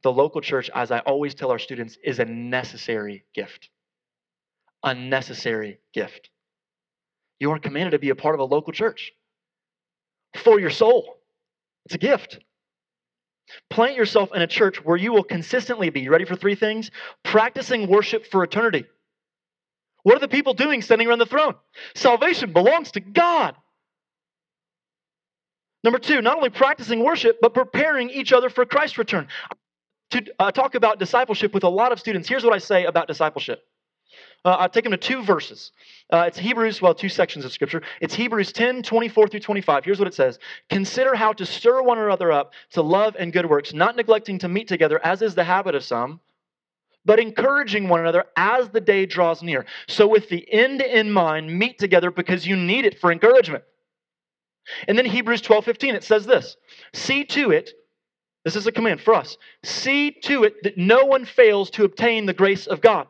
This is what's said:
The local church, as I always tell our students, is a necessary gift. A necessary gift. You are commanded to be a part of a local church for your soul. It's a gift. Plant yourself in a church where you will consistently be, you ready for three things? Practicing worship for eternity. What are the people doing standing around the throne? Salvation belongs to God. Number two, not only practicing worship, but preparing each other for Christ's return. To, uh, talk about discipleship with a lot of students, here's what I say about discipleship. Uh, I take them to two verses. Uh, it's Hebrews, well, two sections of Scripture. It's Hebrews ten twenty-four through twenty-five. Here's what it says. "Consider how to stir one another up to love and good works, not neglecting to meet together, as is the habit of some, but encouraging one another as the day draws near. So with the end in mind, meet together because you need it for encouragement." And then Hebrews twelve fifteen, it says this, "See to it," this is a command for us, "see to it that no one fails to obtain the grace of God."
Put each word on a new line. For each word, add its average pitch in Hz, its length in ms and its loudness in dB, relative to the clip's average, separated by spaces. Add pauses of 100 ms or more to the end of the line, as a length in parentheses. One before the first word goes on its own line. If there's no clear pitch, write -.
The 131 80 0
local 147 300 0
church, 135 340 -6
as 123 160 -6
I 120 100 -2
always 139 340 -4
tell 131 160 -6
our 120 80 0
students, 117 440 -12
is 127 160 -6
a 120 60 0
necessary 117 1080 -8
gift. - 340 -12 (1120)
A 135 120 -4
necessary 123 880 -8 (120)
gift. - 380 -10 (1080)
You 143 120 -2
are 156 80 -4
commanded 156 320 -6
to 147 80 0
be 139 100 -4
a 135 60 0
part 156 200 -2
of 143 60 -4
a 135 40 -2
local 147 280 -2
church - 400 -6 (1200)
for 220 240 4
your 175 120 -2
soul. 226 480 0 (680)
It's - 100 -14
a 175 40 -8
gift. - 400 -2 (1300)
Plant 254 300 -2
yourself 202 360 0
in 185 60 -2
a 170 60 0
church 190 360 -2
where 160 140 0
you 208 160 -2
will 202 120 4
consistently 208 680 -4
be, 143 100 -8
you 127 100 -4
ready 170 140 4
for 185 120 -6
three 202 180 -2
things? 214 360 -4 (320)
Practicing 226 640 -2
worship 208 440 2
for 190 120 0
eternity. 196 440 -2 (1160)
What 220 120 8
are 277 40 -4
the 277 60 -4
people 269 280 -2
doing 262 280 -2
standing 226 240 2
around 233 140 0
the 233 60 2
throne? 277 280 0 (400)
Salvation 247 580 0
belongs 247 400 0
to 202 80 -8
God. 240 540 0 (2250)
Number 240 160 4
two, 285 200 0
not 240 160 2
only 285 140 0
practicing 240 540 0
worship, 240 360 2
but 233 140 4
preparing 254 560 -2
each 262 220 -2
other 254 180 4
for 247 160 0
Christ's 285 320 -2
return. 170 300 -4 (840)
To, 240 140 -4 (160)
uh, 196 100 2
talk 269 240 0
about 214 240 4
discipleship 208 560 0
with 196 80 0
a 185 60 4
lot 220 240 2
of 214 80 -4
students, 190 280 -6
here's 247 140 -2
what 233 100 4
I 202 60 0
say 180 260 0
about 165 220 0
discipleship. 156 560 -4 (840)
Uh, 180 140 4
I 185 80 0
take 226 160 0
them 226 80 -4
to 190 60 -2
two 254 260 -6
verses. 180 480 -4 (420)
Uh, 170 140 4
it's 165 100 -4
Hebrews, 220 460 -2
well, 175 140 4
two 196 120 -6
sections 160 360 -2
of 127 80 -12
Scripture. 156 300 -6 (180)
It's 160 120 -6
Hebrews 220 380 -4
ten 247 320 -2
twenty-four 220 460 2
through 208 100 -8
twenty-five. 190 460 -2
Here's 190 160 -2
what 196 80 0
it 180 60 -12
says. 127 260 0 (280)
"Consider 262 460 0
how 220 200 2
to 190 120 -8
stir 247 340 2
one 240 200 2
another 190 320 0
up 143 220 0 (180)
to 170 100 0
love 202 340 2
and 170 160 -6
good 175 160 0
works, 143 240 2
not 180 220 2
neglecting 220 460 0
to 180 80 -6
meet 208 180 -4
together, 160 380 0
as 190 180 0
is 202 140 -2
the 180 80 2
habit 180 320 0
of 127 80 -4
some, 127 340 -6 (840)
but 214 140 6
encouraging 220 720 -2
one 170 120 2
another 165 260 0 (100)
as 220 320 0
the 214 120 -2
day 196 260 2
draws 165 360 -2
near. 156 220 -6 (240)
So - 180 4
with 214 220 4
the 175 240 -8
end 262 300 2
in 220 280 0
mind, 160 480 0
meet 240 200 -4
together 180 320 2
because 180 360 -4
you 190 100 -2
need 190 280 -2
it 202 160 -2
for 175 100 2
encouragement." 170 540 4 (1200)
And 214 100 2
then 254 80 2
Hebrews 226 340 -2
twelve 214 240 4
fifteen, 233 300 -4
it 180 100 -8
says 208 220 2
this, 214 300 2 (360)
"See 277 340 -4
to 277 260 0
it," 156 200 -2 (720)
this 165 120 -6
is 208 100 -4
a 226 60 -2
command 220 280 -2
for 226 140 4
us, 151 240 -4 (240)
"see 285 480 -2 (120)
to 269 200 0
it 208 220 0
that 202 120 -4
no 226 300 6
one 269 180 2
fails 208 460 4
to 214 140 0
obtain 220 420 0
the 185 80 -2
grace 196 320 0
of 170 140 -4
God." 196 300 4